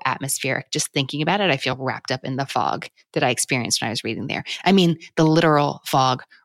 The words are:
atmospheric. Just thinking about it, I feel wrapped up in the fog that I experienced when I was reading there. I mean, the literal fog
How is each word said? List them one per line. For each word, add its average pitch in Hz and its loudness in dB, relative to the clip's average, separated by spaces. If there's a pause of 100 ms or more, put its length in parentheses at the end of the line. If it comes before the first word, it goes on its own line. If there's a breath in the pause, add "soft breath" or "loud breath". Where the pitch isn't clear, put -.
atmospheric. 135 -4
Just - -4
thinking 143 -2
about 165 0
it, 196 2
I 143 2
feel 131 -4
wrapped 131 -6
up 131 -4
in 131 -6
the 135 -4
fog - -4 (240 soft breath)
that 151 0
I 131 2
experienced 123 -2
when 120 -4
I 110 -4
was 113 -6
reading 113 -6
there. - -6 (220 loud breath)
I 180 6
mean, 170 4 (180 loud breath)
the 165 4
literal 156 4
fog 131 2 (220 soft breath)